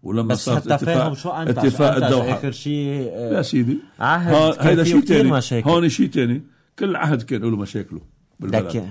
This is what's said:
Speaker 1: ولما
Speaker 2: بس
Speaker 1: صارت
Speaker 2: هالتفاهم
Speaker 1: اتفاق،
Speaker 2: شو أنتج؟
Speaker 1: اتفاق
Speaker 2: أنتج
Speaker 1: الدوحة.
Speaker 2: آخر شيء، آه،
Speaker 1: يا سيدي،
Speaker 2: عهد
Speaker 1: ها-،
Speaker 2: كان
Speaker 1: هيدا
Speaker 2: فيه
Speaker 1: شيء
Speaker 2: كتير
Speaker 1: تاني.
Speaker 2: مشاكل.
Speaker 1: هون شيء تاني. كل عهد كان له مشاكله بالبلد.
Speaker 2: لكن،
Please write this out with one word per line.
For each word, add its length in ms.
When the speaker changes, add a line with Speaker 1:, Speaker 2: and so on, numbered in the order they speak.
Speaker 1:
ولما 240
Speaker 2:
بس 180
Speaker 1:
صارت 260
Speaker 2:
هالتفاهم 400
Speaker 1:
اتفاق، 20
Speaker 2:
شو 160
أنتج؟ 280
Speaker 1:
اتفاق 360
Speaker 2:
أنتج 100
Speaker 1:
الدوحة. 300
Speaker 2:
آخر 180
شيء، 640
آه، 240
Speaker 1:
يا 40
سيدي، 380
Speaker 2:
عهد 340
Speaker 1:
ها-، 220
Speaker 2:
كان 120
Speaker 1:
هيدا 160
Speaker 2:
فيه 80
Speaker 1:
شيء 100
Speaker 2:
كتير 160
Speaker 1:
تاني. 140
Speaker 2:
مشاكل. 380
Speaker 1:
هون 200
شيء 200
تاني. 340
كل 160
عهد 260
كان 200
له 160
مشاكله 440
بالبلد. 260
Speaker 2:
لكن، 260